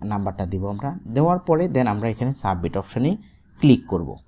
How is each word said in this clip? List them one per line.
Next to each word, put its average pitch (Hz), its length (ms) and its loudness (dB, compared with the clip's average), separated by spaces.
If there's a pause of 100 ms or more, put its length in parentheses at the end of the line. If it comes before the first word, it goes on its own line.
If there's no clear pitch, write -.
নাম্বারটা 101 420 -4
দিব 95 240 -4
আমরা। 135 280 -6 (100)
দেওয়ার 156 320 2
পরে 170 280 2
then 127 200 0
আমরা 104 220 -2
এখানে 117 240 -2
সাবমিট 90 440 -2
অপশনে 135 400 -2 (420)
ক্লিক 139 280 6
করব। 82 280 -4 (120)